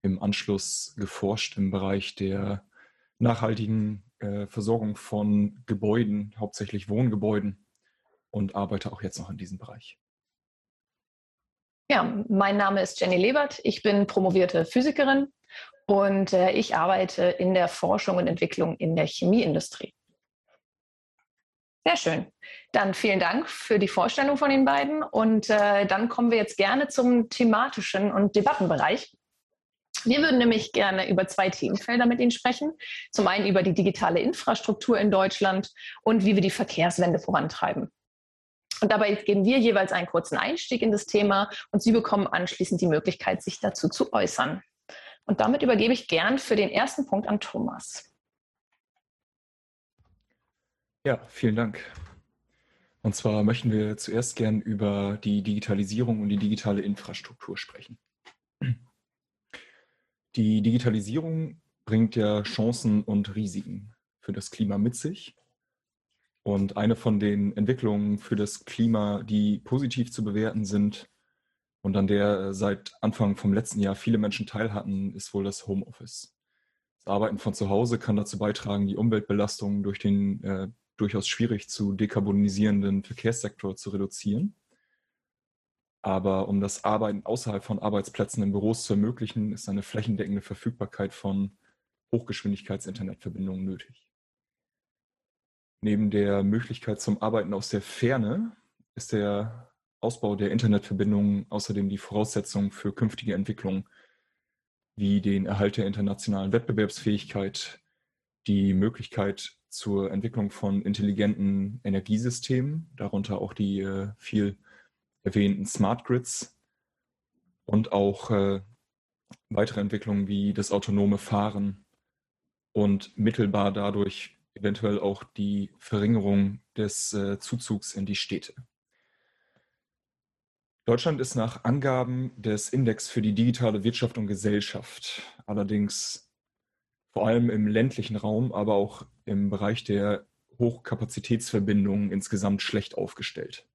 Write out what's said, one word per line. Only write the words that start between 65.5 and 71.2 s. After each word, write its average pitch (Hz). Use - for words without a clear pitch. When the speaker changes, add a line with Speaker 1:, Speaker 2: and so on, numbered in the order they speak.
Speaker 1:
Und 101
eine 110
von 107
den 101
Entwicklungen 104
für -
das 104
Klima, 107
die 104
positiv 127
zu 117
bewerten 107
sind 101